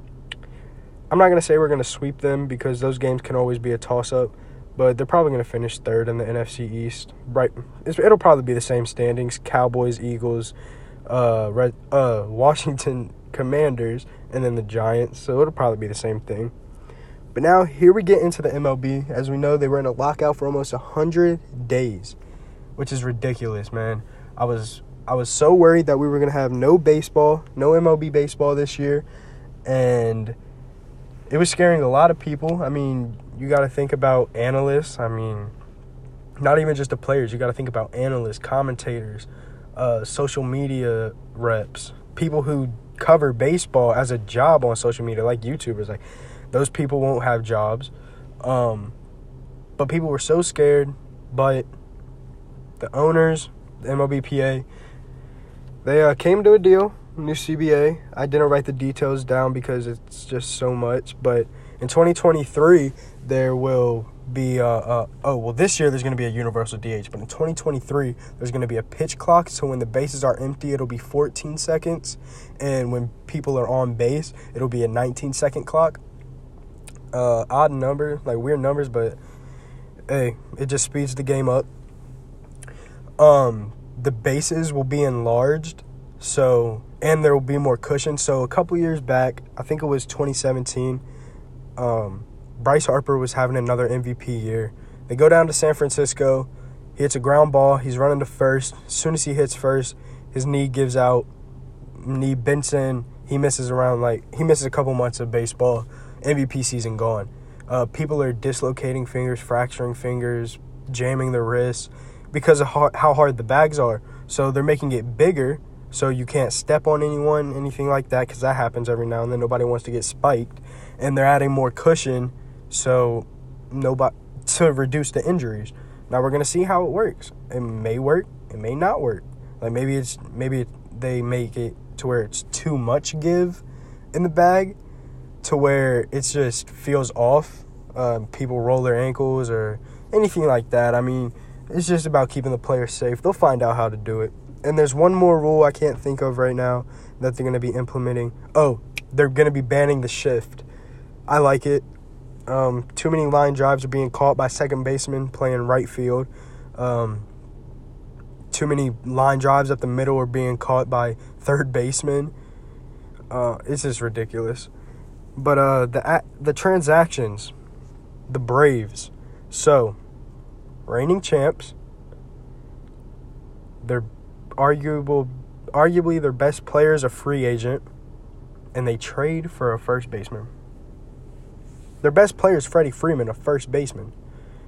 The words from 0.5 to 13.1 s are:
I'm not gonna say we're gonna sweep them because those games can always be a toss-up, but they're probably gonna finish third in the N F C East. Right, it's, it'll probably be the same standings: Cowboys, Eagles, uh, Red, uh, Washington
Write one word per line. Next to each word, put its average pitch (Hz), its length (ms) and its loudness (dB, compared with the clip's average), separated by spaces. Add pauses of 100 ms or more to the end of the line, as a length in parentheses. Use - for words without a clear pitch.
I'm 170 60 2
not 185 120 8
gonna 175 120 4
say 156 160 4
we're 156 100 4
gonna 143 160 0
sweep 143 360 -6
them 139 280 -2
because 127 320 -4
those 131 180 -2
games 131 240 -2
can - 140 -8
always 123 240 0
be 120 140 -4
a 113 40 -2
toss-up, 123 560 -2 (440)
but 127 200 4
they're 131 80 0
probably 165 260 4
gonna 123 120 0
finish 117 360 -6
third 113 280 0
in 117 100 -4
the 113 100 -4
N 117 100 -4
F 113 120 -4
C 120 160 -8
East. 113 480 -8 (140)
Right, 123 240 2 (340)
it's, 165 140 -4
it'll 208 180 8
probably 151 260 6
be 123 100 -2
the 120 80 0
same 120 240 0
standings: 120 520 -2
Cowboys, 123 600 0
Eagles, 117 540 -4 (540)
uh, 117 440 2
Red, 123 220 2 (180)
uh, 123 360 2
Washington 127 840 0 (220)